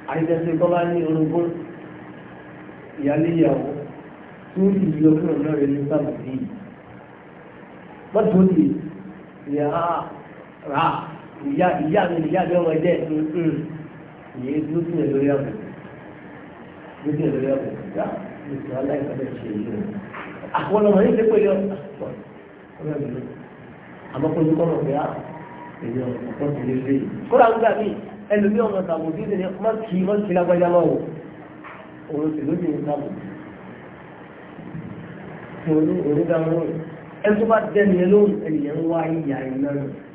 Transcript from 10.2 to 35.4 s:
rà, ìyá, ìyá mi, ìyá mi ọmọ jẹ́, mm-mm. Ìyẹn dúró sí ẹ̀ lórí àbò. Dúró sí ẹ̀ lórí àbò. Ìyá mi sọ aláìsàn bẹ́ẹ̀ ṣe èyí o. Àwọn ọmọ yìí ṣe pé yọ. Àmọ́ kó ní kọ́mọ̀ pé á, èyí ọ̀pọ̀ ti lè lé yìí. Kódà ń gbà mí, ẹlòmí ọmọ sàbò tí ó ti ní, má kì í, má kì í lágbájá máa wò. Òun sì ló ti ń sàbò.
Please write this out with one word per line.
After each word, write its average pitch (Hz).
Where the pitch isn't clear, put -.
rà, 147
ìyá, 143
ìyá 160
mi, 175
ìyá 156
mi 165
ọmọ 170
jẹ́, 160
mm-mm. 156
Ìyẹn 135
dúró 160
sí 160
ẹ̀ 143
lórí 135
àbò. 139
Dúró 147
sí 165
ẹ̀ -
lórí 131
àbò. 135
Ìyá -
mi 143
sọ -
aláìsàn 139
bẹ́ẹ̀ 131
ṣe 117
èyí 104
o. 104
Àwọn 208
ọmọ 202
yìí 226
ṣe 220
pé 214
yọ. 202
Àmọ́ 147
kó 160
ní 156
kọ́mọ̀ 160
pé 135
á, 151
èyí 120
ọ̀pọ̀ 143
ti 127
lè 127
lé 127
yìí. -
Kódà 240
ń 226
gbà 220
mí, 208
ẹlòmí 208
ọmọ 202
sàbò 160
tí 202
ó 220
ti 196
ní, 185
má 214
kì -
í, 185
má 196
kì 208
í 180
lágbájá 175
máa 175
wò. 139
Òun 156
sì 151
ló 147
ti 175
ń 147
sàbò. 143